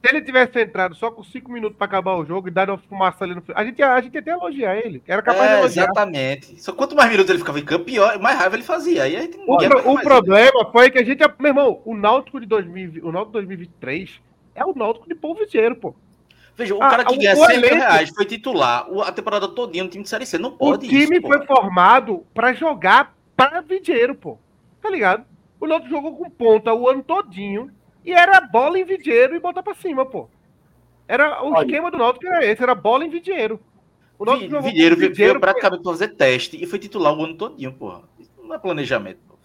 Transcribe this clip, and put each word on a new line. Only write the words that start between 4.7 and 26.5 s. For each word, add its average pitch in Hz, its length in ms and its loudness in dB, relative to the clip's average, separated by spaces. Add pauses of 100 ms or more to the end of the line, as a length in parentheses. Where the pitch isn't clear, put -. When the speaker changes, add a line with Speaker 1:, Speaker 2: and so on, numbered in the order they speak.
Speaker 1:
ele. 214 300 -10
Era 196 160 -4
capaz 208 260 2
de 214 60 4
Speaker 2:
É, 202 60 4
Speaker 1:
elogiar. 180 240 2
Speaker 2:
exatamente. 151 760 -4
Só 185 120 -10
quanto 277 240 -4
mais 247 120 6
minutos 190 220 2
ele 175 80 2
ficava 147 220 -6
em 147 40 -14
campo, 170 200 -2
pior, 214 340 2
mais 233 180 0
raiva 190 200 -2
ele 240 80 -10
fazia. 320 400 -2
Aí 147 120 -2
a 233 40 -8
gente 339 180 -10
não - 80 -12 (100)
Speaker 1:
O 165 60 4
Speaker 2:
ia - 60 2
Speaker 1:
pro-, 277 100 6
Speaker 2:
mais - 100 0
Speaker 1:
o 262 60 4
Speaker 2:
fazer. 262 140 0
Speaker 1:
problema 220 640 6
foi 254 180 8
que 262 80 0
a 240 60 2
gente, 269 160 -2 (180)
meu 285 120 2
irmão, 262 340 2
o 226 100 -10
Náutico 233 460 0
de 226 60 -18
dois 196 200 -2
mil 185 160 -14
e 185 60 -12
vinte, 160 160 -16
o 165 80 -8
Náutico 214 180 -8
de - 40 -20
dois 202 120 -6
mil 190 100 -12
e 165 40 -16
vinte 180 100 -18
e - 100 -20
três 151 400 -10 (360)
é 285 80 -4
o 370 100 -4
Náutico 226 340 -6
de 339 60 -10
Paul 330 220 -10
Vitiero, 233 400 -2
pô. - 180 -14 (600)
Speaker 2:
Veja, 208 180 -6
o - 80 -2
Speaker 1:
Ah, 269 80 4
Speaker 2:
cara 254 140 2
que 247 100 2
Speaker 1:
o, - 40 0
Speaker 2:
ganha 277 160 4
Speaker 1:
o - 20 6 (100)
Speaker 2:
cem 254 140 6
mil 240 80 4
Speaker 1:
elenco 302 80 4
Speaker 2:
reais 165 340 2
foi 208 140 -2
titular 170 680 -2
o, 196 100 -4
a 185 100 -4
temporada 202 340 -4
todinha 185 380 -8
no 180 60 -10
time 196 120 -16
de - 80 -14
Série 247 160 -8
C. - 120 -8
Não 226 120 -6
Speaker 1:
O - 80 -20
Speaker 2:
pode 285 300 0
Speaker 1:
time 294 300 2
Speaker 2:
isso, 311 100 -2
Speaker 1:
foi 285 180 4
Speaker 2:
porra. 262 140 6
Speaker 1:
formado 196 760 4
pra 247 180 0
jogar 247 600 0 (220)
pra 294 240 0
Vitiero, 311 560 -2
pô. - 200 -16 (460)
Tá - 80 -6
ligado? 208 340 0 (360)
O 311 80 -6
Náutico 320 260 -4
jogou 294 220 -8
com 349 120 -14
ponta 220 460 2